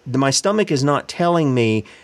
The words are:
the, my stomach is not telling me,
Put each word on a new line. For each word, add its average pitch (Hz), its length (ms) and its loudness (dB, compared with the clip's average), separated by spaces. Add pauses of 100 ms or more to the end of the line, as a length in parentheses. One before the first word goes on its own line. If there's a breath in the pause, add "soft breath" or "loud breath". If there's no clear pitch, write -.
the, 127 120 -4
my 139 120 2
stomach 196 400 0
is 139 140 0
not 143 240 0
telling 170 460 0
me, 110 280 2 (220 loud breath)